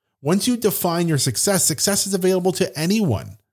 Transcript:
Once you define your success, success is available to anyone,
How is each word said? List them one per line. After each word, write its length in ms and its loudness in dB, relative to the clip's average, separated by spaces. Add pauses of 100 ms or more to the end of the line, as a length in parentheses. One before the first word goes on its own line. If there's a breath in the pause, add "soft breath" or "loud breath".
(220)
Once 240 0
you 100 0
define 520 0
your 80 2
success, 480 0
success 420 0
is 60 -4
available 400 2
to 260 -2
anyone, 600 0 (140)